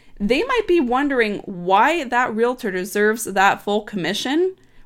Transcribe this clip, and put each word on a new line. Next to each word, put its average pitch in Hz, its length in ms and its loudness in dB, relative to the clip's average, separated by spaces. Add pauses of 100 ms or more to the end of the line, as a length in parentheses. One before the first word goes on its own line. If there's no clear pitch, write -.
(200)
they 233 220 2
might 480 260 0
be 349 120 4
wondering 247 600 0
why 208 640 0
that 240 280 -2
realtor 233 380 -2
deserves 208 540 0
that 190 360 2
full 208 200 -2
commission 214 720 -2 (300)